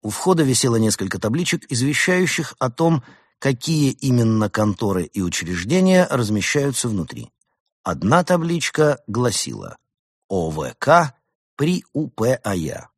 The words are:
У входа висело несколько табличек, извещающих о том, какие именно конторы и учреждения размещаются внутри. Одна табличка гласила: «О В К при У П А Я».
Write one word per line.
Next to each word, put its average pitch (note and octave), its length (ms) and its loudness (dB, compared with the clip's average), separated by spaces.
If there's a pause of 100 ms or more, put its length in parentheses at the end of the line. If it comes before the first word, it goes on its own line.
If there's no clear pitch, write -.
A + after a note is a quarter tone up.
У G#2+ 80 -4
входа F3 320 2
висело B2+ 320 2
несколько G#2 440 0
табличек, D3 520 -2
извещающих D3+ 880 0
о C3 100 0
том, D#3+ 340 2 (360)
какие C#3 540 0
именно A2+ 540 2
конторы G2 580 0
и G2 180 -4
учреждения D3+ 880 2
размещаются B2 760 -2
внутри. - 460 -6 (480)
Одна A#2 420 0
табличка E3 840 0
гласила: G2+ 720 -4 (480)
«О E2+ 240 -2
В C2+ 260 -6
К D#3+ 380 2 (400)
при E3+ 280 -2 (100)
У C#3+ 160 -4
П A#2 340 0
А G2+ 100 -2
Я». D#2+ 440 -6